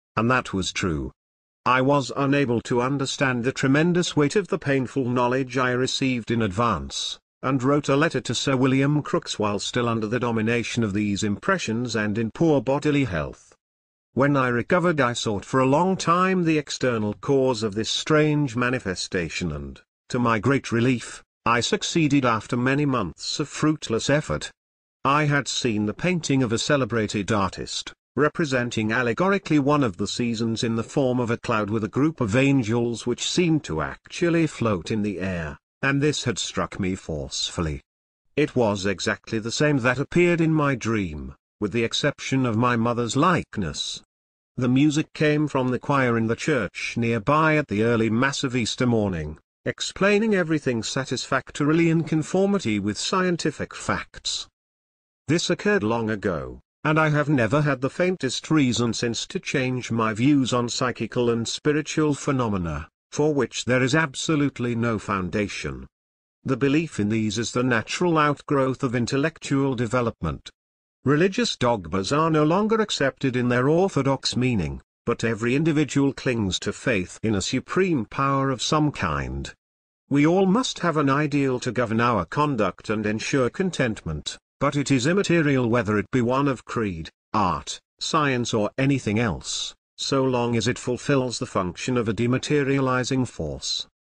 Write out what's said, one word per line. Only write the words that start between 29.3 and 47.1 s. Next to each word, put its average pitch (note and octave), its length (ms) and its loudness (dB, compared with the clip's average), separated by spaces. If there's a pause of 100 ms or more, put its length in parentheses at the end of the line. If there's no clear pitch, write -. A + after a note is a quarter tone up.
one C#3+ 240 4
of G#2 140 0
the G#2 100 -2
seasons A2+ 560 -2
in A2+ 120 0
the A2+ 80 -2
form B2+ 360 0
of A#2 120 0
a A2+ 60 0
cloud G#2+ 320 -2
with G#2+ 140 0
a G#2+ 40 -4
group D3+ 320 0
of A2 160 0
angels A#2+ 720 2
which A#2+ 240 -2
seemed D#3+ 340 2
to D#2 180 -4
actually E3 680 -2
float G#2+ 440 -2
in G#2+ 100 0
the G2+ 180 -2
air, F2 380 -6 (240)
and C#3 200 0
this D3 240 0
had A2+ 120 -2
struck - 420 -6
me F#2+ 160 -2
forcefully. D2+ 840 -6 (540)
It D3 200 0
was G#2 300 2
exactly G2+ 540 -4
the A2+ 120 -6
same D3 260 2
that B2+ 220 0
appeared E3+ 420 2
in D#3+ 120 2
my C#3+ 220 0
dream, F2 600 -4 (260)
with G2+ 100 -2
the A#2 120 0
exception C3+ 600 0
of A2 120 0
my B2 180 2
mother's A#2 400 0
likeness. C3 840 -2 (560)
The B2 120 0
music C#3+ 440 2
came D3+ 340 2
from B2+ 220 0
the B2 100 -2
choir B2+ 380 2
in A2+ 100 2
the A2+ 80 0
church - 640 -4
nearby C#3+ 580 2